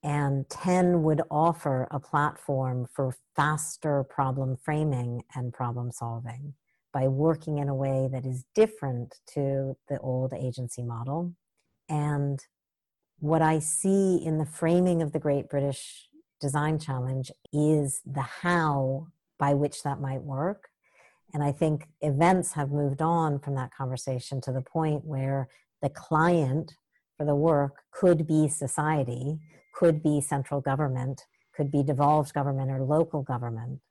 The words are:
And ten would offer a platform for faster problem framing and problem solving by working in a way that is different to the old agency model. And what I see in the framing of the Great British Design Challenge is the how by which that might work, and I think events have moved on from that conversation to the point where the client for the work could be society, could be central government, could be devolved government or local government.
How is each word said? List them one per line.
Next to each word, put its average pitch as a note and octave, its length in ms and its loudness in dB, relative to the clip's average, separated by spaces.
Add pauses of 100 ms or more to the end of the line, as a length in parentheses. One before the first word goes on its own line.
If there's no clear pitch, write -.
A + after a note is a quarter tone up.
And C#3+ 440 0
ten F3+ 540 2
would D#3 180 4 (120)
offer D3+ 580 0
a C#3+ 80 -6
platform C3 960 -2
for B2+ 220 -2 (180)
faster D3+ 720 0
problem C3+ 580 -2
framing B2+ 640 -2 (100)
and B2+ 180 -6
problem A#2+ 380 -4
solving B2 640 -10 (400)
by C3+ 140 2
working D3+ 500 0
in C#3+ 100 -2
a C#3 60 -2
way C3+ 380 0
that C3 120 -6
is B2+ 200 -6 (100)
different C#3 600 0 (180)
to C3+ 420 -2 (120)
the C#3+ 100 -4
old C3 340 -2
agency B2 520 -6
model. C3+ 500 -6 (540)
And C#3+ 500 0 (800)
what D#3+ 240 2
I D#3 160 4
see F#3+ 680 2
in D#3 140 0
the D#3 80 0
framing E3+ 560 2
of C#3+ 80 -2
the D#3 80 -2
Great C#3+ 320 0
British - 580 -4 (320)
Design D3 380 0
Challenge C3 540 -4 (200)
is D3 540 2
the C3+ 160 -4
how D3 840 0 (320)
by C#3+ 140 4
which C#3+ 280 0
that C#3 180 -4
might C3+ 220 -6
work, C#3+ 460 -6 (680)
and D3 80 0
I C#3+ 80 2
think D3+ 340 0 (140)
events E3+ 540 2
have C#3+ 160 -2
moved C#3+ 320 0
on D#3+ 380 2
from C#3 160 -4
that B2+ 140 -6
conversation C3 720 -6
to C3 120 -6
the C3 100 -4
point D#3 420 -2
where C3+ 460 -2 (320)
the C#3 80 0
client D#3 840 0 (460)
for D3 80 -2
the D3 80 2
work C#3+ 480 2 (100)
could E3 340 4
be D#3 220 4
society, C#3+ 920 -2 (360)
could D#3+ 280 4
be D3 200 2
central C#3 400 -2
government, C3+ 640 -2 (280)
could C#3+ 160 -2
be C#3 120 2
devolved C#3+ 500 2
government C3+ 380 -2
or C3+ 120 -2
local D#3 400 2
government. B2 580 -6 (100)